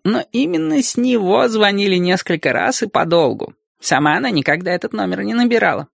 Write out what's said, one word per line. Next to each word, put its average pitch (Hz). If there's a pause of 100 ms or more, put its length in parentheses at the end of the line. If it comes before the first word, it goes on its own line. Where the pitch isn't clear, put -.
но 220
именно 311
с -
него 240
звонили 202
несколько 180
раз -
и 220
подолгу. 165 (260)
Сама 147
она 247
никогда 170
этот 175
номер 190
не 208
набирала. 226 (120)